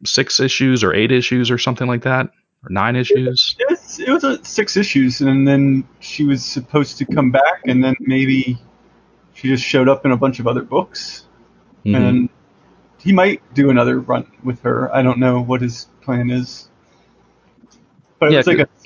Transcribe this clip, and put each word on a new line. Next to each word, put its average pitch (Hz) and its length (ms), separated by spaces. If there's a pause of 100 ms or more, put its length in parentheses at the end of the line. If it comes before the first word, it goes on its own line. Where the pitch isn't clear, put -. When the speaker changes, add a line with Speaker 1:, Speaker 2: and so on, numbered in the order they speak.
Speaker 1:
six - 360
issues 127 440
or 92 100
eight 110 180
issues 123 380
or 123 80
something 123 300
like 120 160
that? 131 240 (360)
Or - 60
nine 101 260
issues? 127 640
Speaker 2:
Yes, 339 400
it 254 100
was, 285 140
uh, 269 200
six - 320
issues, 139 460
and 135 260
then 139 400 (120)
she - 260
was 139 180
supposed 135 540
to 135 80
come 131 260
back, 143 340
and 127 180
then 131 180
maybe 131 560 (760)
she - 140
just 131 160
showed 131 240
up 139 180
in 139 60
a 123 60
bunch 131 220
of 117 80
other 117 160
books. - 640 (600)
Speaker 1:
Mm-hmm. 104 100
Speaker 2:
And - 340 (720)
he 190 120
might 190 300 (120)
do 139 160
another 127 300
run 123 320 (120)
with 123 180
her. 123 340
I 135 60
don't 127 180
know 127 220
what 123 200
his 120 260 (140)
plan 120 280
is. 123 400 (1500)
But 151 120
it - 20
Speaker 1:
Yeah, 151 60
Speaker 2:
was 131 100
like 180 100
Speaker 1:
good. 139 120
Speaker 2:
a - 160